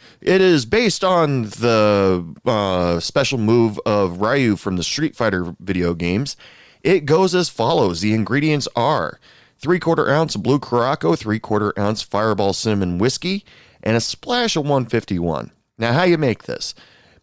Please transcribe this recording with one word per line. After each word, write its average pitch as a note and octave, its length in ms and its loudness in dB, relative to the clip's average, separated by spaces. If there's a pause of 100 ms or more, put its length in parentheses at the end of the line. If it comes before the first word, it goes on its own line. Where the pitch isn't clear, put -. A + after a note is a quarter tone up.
(200)
It F#3+ 220 2
is D#3+ 240 4
based G#3 360 0
on D#3 420 2
the, G2+ 800 2 (180)
uh, F2+ 560 0
special C3+ 380 -2
move A2+ 480 2
of G2 340 0
Ryu A#2 360 2
from F#2 200 -4
the F2 60 -2
Street - 340 -4
Fighter F2+ 420 -2
video F2 360 -2
games. F2+ 420 -2 (460)
It D#3 240 0
goes F3 280 2
as F3+ 140 0
follows. A2+ 540 0
The G#2+ 100 0
ingredients C3+ 640 -2
are A#2+ 420 -2 (400)
three-quarter D#3+ 520 0
ounce D3+ 260 0
Blue B2+ 220 2
Curaçao, C3+ 600 0
three-quarter G#2+ 600 -2
ounce G#2 240 -2
Fireball G2+ 500 0
Cinnamon F#2+ 460 -2
Whiskey, F3 480 -2 (360)
and A2+ 140 0
a A#2 60 2
splash A#3+ 540 -4
of D3 120 -2
one C3+ 160 2
fifty-one. E2+ 680 -4 (260)
Now, A#2 160 0
how E3+ 80 2
you F3 160 4
make C3 240 -2
this? - 320 -10 (480)